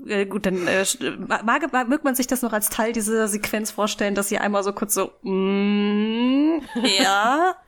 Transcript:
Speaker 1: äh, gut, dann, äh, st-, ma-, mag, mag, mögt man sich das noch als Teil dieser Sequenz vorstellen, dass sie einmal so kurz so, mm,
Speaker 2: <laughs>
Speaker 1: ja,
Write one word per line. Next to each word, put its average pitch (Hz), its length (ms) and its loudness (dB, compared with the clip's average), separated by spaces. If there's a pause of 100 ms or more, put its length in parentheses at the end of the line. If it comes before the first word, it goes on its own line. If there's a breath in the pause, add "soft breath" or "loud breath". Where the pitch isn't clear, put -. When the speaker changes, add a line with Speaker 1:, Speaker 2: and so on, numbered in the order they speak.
Speaker 1:
äh, 208 180 0
gut, 196 220 -4
dann, 185 200 0
äh, 190 200 2
st-, - 320 -4 (100)
ma-, 214 140 -2
mag, 269 280 0
mag, 254 180 0
mögt 294 160 0
man 269 100 2
sich 247 120 -2
das 247 140 0
noch 226 140 -2
als 214 160 0
Teil 226 240 -2
dieser 220 340 0
Sequenz 214 420 -4
vorstellen, 208 440 -2
dass 202 160 -2
sie 208 80 0
einmal 202 260 0
so 202 80 -2
kurz 208 220 -4
so, 190 180 -2 (100)
mm, 208 1400 2 (140)
Speaker 2:
<laughs> 214 280 2
Speaker 1:
ja, 240 520 2 (140)